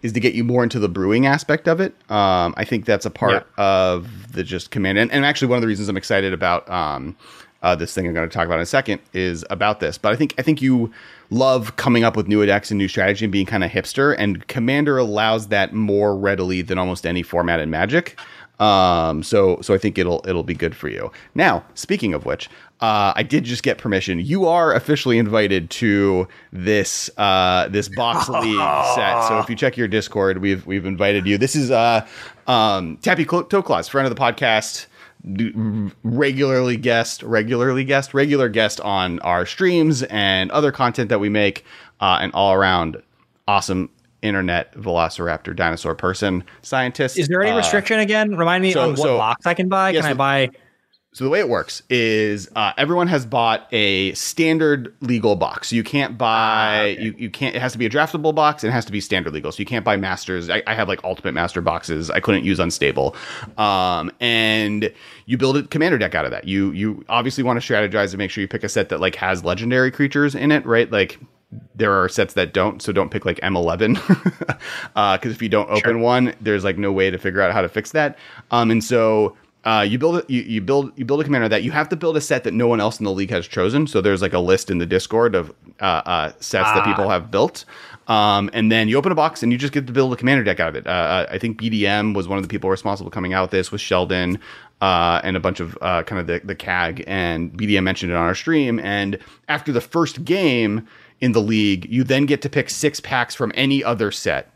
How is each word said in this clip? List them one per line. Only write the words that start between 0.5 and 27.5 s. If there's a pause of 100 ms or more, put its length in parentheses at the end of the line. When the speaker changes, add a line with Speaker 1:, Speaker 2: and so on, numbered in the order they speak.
Speaker 1:
into
the
brewing
aspect
of
it. (160)
Um,
I
think
that's
a
part (100)
Speaker 2:
Yeah.
Speaker 1:
of
the
just
Command.
And,
and
actually
one
of
the
reasons
I'm
excited
about,
um, (460)
uh,
this
thing
I'm
gonna
talk
about
in
a
second (140)
is
about
this.
But
I
think,
I
think
you (380)
love
coming
up
with
new
decks
and
new
strategy
and
being
kinda
hipster.
And
Commander
allows
that
more
readily
than
almost
any
format
in
Magic. (400)
Um,
so,
so
I
think
it'll,
it'll
be
good
for
you. (220)
Now, (100)
speaking
of
which, (320)
uh,
I
did
just
get
permission.
You
are
officially
invited
to (240)
this,
uh,